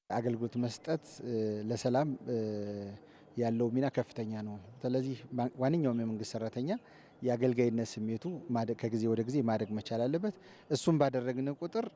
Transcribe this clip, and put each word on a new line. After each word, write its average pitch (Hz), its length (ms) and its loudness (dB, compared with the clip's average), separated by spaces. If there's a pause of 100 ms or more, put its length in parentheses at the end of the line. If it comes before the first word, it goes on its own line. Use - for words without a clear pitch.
(100)
አገልግሎት 117 500 0
መስጠት፣ 139 460 -2 (140)
እ፣ 120 160 -4 (280)
ለሰላም፣ 123 460 2 (160)
እ፣ 120 120 0 (1000)
ያለው 117 340 2
ሚና 131 180 2
ከፍተኛ 117 440 -4 (100)
ነው። 107 160 -8 (180)
ስለዚህ 131 400 0 (160)
ማ-፣ 123 240 0
ዋነኛውም 131 420 2
የመንግስት 110 340 -2
ሰራተኛ 113 360 -4 (540)
የአገልጋይነት 120 680 4
ስሜቱ 110 340 -4 (280)
ማደግ፣ 113 260 0
ከጊዜ 110 300 0
ወደ 113 160 4
ጊዜ 123 200 -2
ማደግ 110 280 2
መቻል 107 300 -2
አለበት። 165 340 0 (360)
እሱም 160 260 4
ባደረግን 131 580 2
ቁጥር፣ 220 420 -4